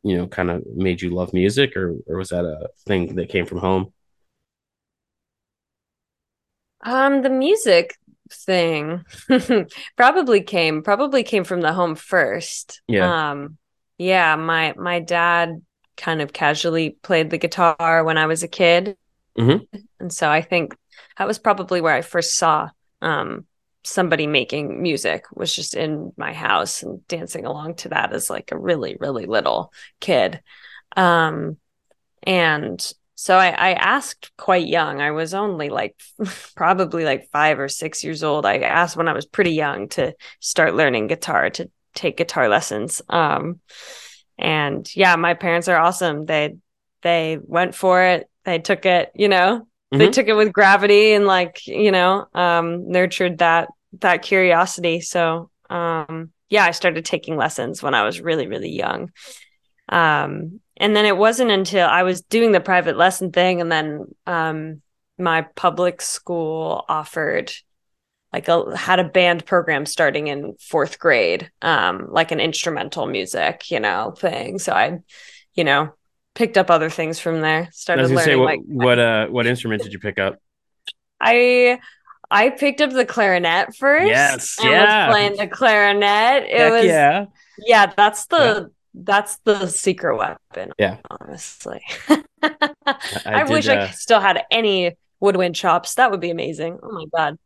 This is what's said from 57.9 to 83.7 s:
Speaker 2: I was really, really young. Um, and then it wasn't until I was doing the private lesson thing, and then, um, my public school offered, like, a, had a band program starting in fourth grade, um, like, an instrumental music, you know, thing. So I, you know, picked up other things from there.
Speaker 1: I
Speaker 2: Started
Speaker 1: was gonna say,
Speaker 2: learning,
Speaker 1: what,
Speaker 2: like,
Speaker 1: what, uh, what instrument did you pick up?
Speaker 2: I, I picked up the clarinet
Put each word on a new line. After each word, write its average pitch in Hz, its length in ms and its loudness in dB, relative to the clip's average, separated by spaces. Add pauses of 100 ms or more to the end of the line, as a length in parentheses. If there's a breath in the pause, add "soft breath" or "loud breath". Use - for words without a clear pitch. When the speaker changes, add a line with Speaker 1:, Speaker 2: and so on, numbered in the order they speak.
Speaker 2:
I 110 120 2
was 101 160 -4
really, 160 260 -4
really - 240 -8
young. - 400 -6 (800 loud breath)
Um, 156 720 0 (160)
and 208 180 2
then 214 120 4
it 196 100 2
wasn't 226 340 2
until 190 380 2
I 180 160 4
was 185 180 -2
doing 226 300 2
the 180 80 4
private 180 360 0
lesson 185 360 2
thing, 180 280 2
and 165 100 -2
then, 151 340 -2 (240)
um, 160 520 -4 (380)
my 170 240 2 (140)
public 175 460 0
school 160 840 -6
offered, 156 640 -4 (800)
like, 165 140 -6
a, 170 300 0
had 185 240 2
a 175 80 0
band 175 360 2
program 165 420 0
starting 151 420 -2
in 143 320 -8
fourth - 400 -4
grade, 113 500 2 (120)
um, 95 480 0
like, 165 200 0
an 160 80 -2
instrumental 156 680 -4
music, 98 640 -4
you 131 80 -2
know, 104 360 -4
thing. 190 440 -6
So - 120 -4
I, 131 280 0 (540 loud breath)
you 170 100 0
know, 147 300 2 (380)
picked 226 240 0
up 185 140 4
other 160 180 4
things 160 300 -6
from 165 220 -4
there. 156 220 0
Speaker 1:
I 170 100 -10
Speaker 2:
Started - 300 -2
Speaker 1:
was 127 100 2
gonna 165 100 2
say, 156 140 2
Speaker 2:
learning, 131 40 4
Speaker 1:
what, 131 60 4
Speaker 2:
like, 151 140 0 (260)
Speaker 1:
what, 123 140 6
uh, 113 260 2
what 117 220 -2
instrument 117 340 -2
did 98 100 -10
you 98 60 -14
pick 101 220 -6
up? 98 160 -2 (840)
Speaker 2:
I, 247 600 4 (500 loud breath)
I 220 200 4
picked 277 300 -2
up 285 120 2
the 254 120 0
clarinet 180 720 0